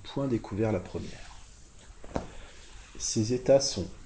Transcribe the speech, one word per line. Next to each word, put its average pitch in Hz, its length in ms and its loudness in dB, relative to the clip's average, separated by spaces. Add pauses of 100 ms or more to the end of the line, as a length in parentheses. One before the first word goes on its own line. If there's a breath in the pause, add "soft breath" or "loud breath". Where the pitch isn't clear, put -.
point 139 260 -2
découverts 110 440 2
la 92 80 2
première. - 500 -8 (1700 loud breath)
Ces 113 340 0
états 135 280 8
sont - 280 0 (180)